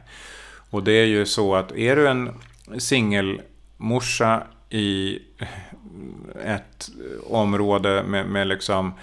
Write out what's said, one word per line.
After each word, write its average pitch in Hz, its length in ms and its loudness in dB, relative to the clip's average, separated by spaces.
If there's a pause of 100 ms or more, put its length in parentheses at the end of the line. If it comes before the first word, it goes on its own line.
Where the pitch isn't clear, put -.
(680)
Och 101 140 -4
det 104 80 4
är 113 140 8
ju 104 200 4
så 98 300 2
att 95 160 0
är 120 240 0
du 147 120 6
en 127 220 0 (480)
singelmorsa 113 1700 0 (260)
i 98 500 0 (1300)
ett - 440 -6 (400)
område 101 720 2
med, 98 220 -2
med 98 220 0
liksom, 95 560 -2